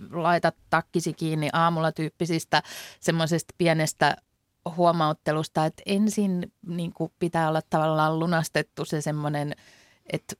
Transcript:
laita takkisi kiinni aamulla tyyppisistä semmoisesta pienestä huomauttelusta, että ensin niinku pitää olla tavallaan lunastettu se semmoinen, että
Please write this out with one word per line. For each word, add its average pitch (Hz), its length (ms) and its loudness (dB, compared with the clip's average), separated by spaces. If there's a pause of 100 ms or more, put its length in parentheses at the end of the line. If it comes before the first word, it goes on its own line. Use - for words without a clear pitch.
(120)
laita 170 400 2 (180)
takkisi 160 440 -2
kiinni 156 400 -2
aamulla 165 380 2
tyyppisistä 160 720 -2 (360)
semmoisesta 165 580 0
pienestä 160 580 2 (600)
huomauttelusta, 156 880 2
että - 200 -4
ensin 202 680 0 (160)
niinku 170 520 -6
pitää 165 300 0
olla 160 200 0
tavallaan 156 500 2
lunastettu 160 640 -2
se 156 160 -4
semmoinen, 147 540 -4 (580)
että - 260 -8